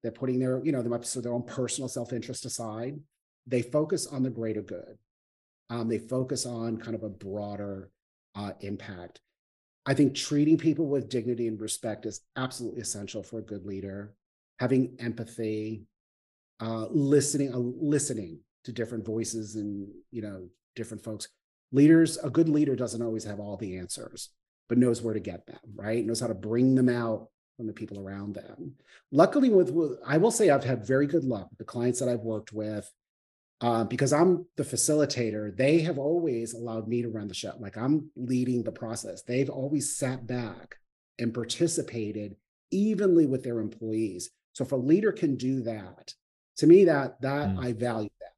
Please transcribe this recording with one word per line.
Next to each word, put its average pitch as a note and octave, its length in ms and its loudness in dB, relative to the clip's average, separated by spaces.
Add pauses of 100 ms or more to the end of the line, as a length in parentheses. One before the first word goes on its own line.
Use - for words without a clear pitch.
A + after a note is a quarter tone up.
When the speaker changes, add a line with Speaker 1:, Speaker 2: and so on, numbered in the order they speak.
Speaker 1:
They're A#2 80 -4
putting B2+ 280 -2
their, C3 260 0
you D#3+ 60 2
know, C3 100 0
them A#2 120 -2
up, A#2+ 120 -4
so B2+ 160 -6
their A#2+ 120 -4
own A#2+ 100 -2
personal C3 440 -4
self-interest B2 580 -8
aside. A#2+ 540 -8 (460)
They B2 160 2
focus D#3 460 0
on C3 160 -2
the C3 60 2
greater A2 320 -4
good. F#2 360 -12 (720)
Um, A#2 200 -4
they A2+ 80 0
focus B2+ 480 -2
on A#2 320 -4
kind A2+ 180 -8
of G#2+ 80 -8
a G#2+ 60 -6
broader, G2+ 800 -8 (460)
uh, G2+ 260 -8
impact. G2 580 -12 (680)
I C3+ 80 2
think C3+ 220 4
treating D3+ 420 4
people D#3+ 300 2
with C3 220 -2
dignity A#2+ 380 -2
and A2 120 -4
respect G#2+ 460 -6
is G#2 160 -8 (140)
absolutely B2 460 -6
essential G2+ 420 -8
for A2+ 160 -10
a G#2 40 -10
good G2+ 220 -10
leader. G2 480 -10 (460)
Having B2+ 400 2
empathy, A2 840 -6 (760)
uh, A2 300 -4
listening, C#3 640 2
uh, B2+ 40 -2
listening B2 840 -2 (240)
to A#2+ 100 -12
different A2 320 -6
voices A2 500 -4
and, G2+ 320 -6 (240)
you A#2+ 100 -8
know, F#2+ 260 -12 (280)
different A2+ 280 -10
folks. G#2+ 240 -10 (440)
Leaders, D#3 460 8
a C#3 120 -4
good D#3+ 200 4
leader D3 260 4
doesn't A#2 260 -4
always A2+ 240 -4
have G2+ 140 -8
all G2+ 180 -8
the F#2+ 200 -8
answers, - 520 -12 (400)
but A#2+ 80 4
knows A#2+ 240 4
where A2+ 120 -4
to G#2 60 -2
get F#2 280 -10
them, - 120 -20 (160)
right? A2 300 -2
Knows A2+ 140 -2
how B2 80 -4
to A2 60 -2
bring A#2 420 2
them B2+ 140 6
out A#2 380 -2 (300)
from A#2 100 -8
the G#2+ 60 -6
people G2+ 260 -12
around G2 360 -8
them. - 380 -14 (380)
Luckily, B3 380 6
with, F#3 220 6
with, D3+ 340 0
I C#3+ 120 2
will G#3 140 6
say D3 180 4
I've C#3 140 6
had A#2 240 -2
very C3+ 200 4
good D#3 160 2
luck A2 260 -4
with - 100 -20
the A2 60 -12
clients A#2+ 340 0
that B2+ 100 0
I've A#2 120 -2
worked G#2+ 320 -6
with, G#2+ 380 -6 (720)
uh, A#2 220 2
because B2 300 2
I'm F3 320 4 (100)
the D3 80 -4
facilitator. A#2 920 0
They C#3+ 240 6
have D#3 180 0
always C#3 560 0
allowed A2+ 340 -6
me A#2+ 140 0
to A#2+ 80 -4
run G#2 180 -6
the F#2 60 -8
show. G2 260 -8
Like, G2+ 160 -12
I'm C#3+ 400 0
leading B2 480 0
the - 80 -4
process. A2+ 520 -10
They've B2+ 260 0
always C#3 480 -2
sat B2+ 300 -4
back G#2+ 480 -8 (420)
and A2+ 160 -2
participated A2 1040 -4 (340)
evenly F#3+ 560 4
with C3 180 0
their A#2+ 160 -4
employees. A2 720 -4 (240)
So - 100 -4
if C3 80 -4
a C#3 40 0
leader E3 360 4
can C#3+ 260 0
do B2+ 260 -2
that, G#2+ 500 -10 (440)
to D3 100 4
me, F#3 180 12
that, C#3 360 2
that C#3 280 0
Speaker 2:
Mm. - 140 -2
Speaker 1:
I B2 100 -2
value A2 360 -2 (100)
that. - 180 -18